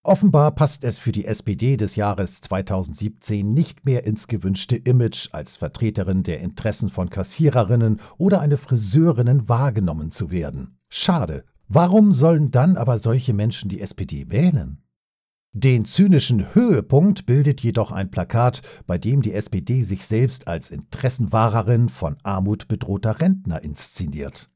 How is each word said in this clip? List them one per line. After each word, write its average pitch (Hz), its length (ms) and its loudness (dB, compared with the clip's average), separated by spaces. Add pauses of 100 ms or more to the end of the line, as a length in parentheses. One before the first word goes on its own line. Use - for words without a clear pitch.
Offenbar 151 500 4
passt - 320 -2
es 120 140 -2
für - 140 -4
die 101 140 -6
S 104 180 -6
P 101 120 -2
D 131 200 0
des 104 200 -4
Jahres 101 460 -2
zweitausendsiebzehn 98 1120 -4
nicht - 320 -2
mehr 131 200 0
ins 107 220 -4
gewünschte 95 500 -2
Image, 123 560 0
als - 240 -12
Vertreterin 95 680 -2
der 82 160 -4
Interessen 101 500 -6
von 90 200 -6
Kassiererinnen 113 920 0 (180)
oder 185 240 2
eine 143 160 2
Friseurin 120 920 2
wahrgenommen 101 600 0
zu 80 200 -8
werden. 71 460 -8 (100)
Schade. 101 560 -2 (240)
Warum 185 460 6
sollen 151 380 4
dann 156 260 4
aber 120 200 0
solche 120 360 0
Menschen 104 360 -2
die 92 120 -6
S 95 120 -8
P - 120 -8
D 69 240 -10
wählen? 104 540 0 (680)
Den 117 320 2
zynischen 135 720 2
Höhepunkt 190 720 4
bildet 139 360 2
jedoch 110 300 -2
ein 95 200 -6
Plakat, 113 500 0 (240)
bei 87 140 -4
dem 135 240 0
die 104 100 -4
S 104 160 -6
P 92 120 -4
D 127 220 -2
sich 95 220 -6
selbst 127 420 -2
als 82 220 -8
Interessenwahrerin 113 1200 0
von - 340 -6
Armut 98 440 -4
bedrohter 98 520 -4
Rentner 180 440 -2
inszeniert. 73 920 -10